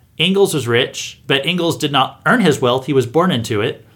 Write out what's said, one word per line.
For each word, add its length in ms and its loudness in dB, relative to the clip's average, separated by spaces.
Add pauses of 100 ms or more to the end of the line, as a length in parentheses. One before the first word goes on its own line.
(180)
Engels 360 2
was 140 -2
rich, 600 -2
but 180 0
Engels 320 -2
did 140 -4
not 340 0
earn 160 2
his 200 2
wealth. 240 0
He 80 -4
was 140 2
born 240 0
into 300 -2
it. 240 -6 (100)